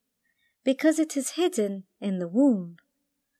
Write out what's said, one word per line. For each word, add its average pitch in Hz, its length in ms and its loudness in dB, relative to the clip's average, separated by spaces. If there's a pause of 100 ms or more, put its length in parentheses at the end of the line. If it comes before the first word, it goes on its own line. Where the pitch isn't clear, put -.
(640)
because 285 320 2
it 311 180 -2
is 269 220 -6
hidden 208 460 -2 (180)
in 196 160 -4
the 175 100 -4
womb. 185 500 2 (640)